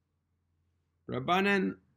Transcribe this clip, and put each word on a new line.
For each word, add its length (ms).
Rabbanan 680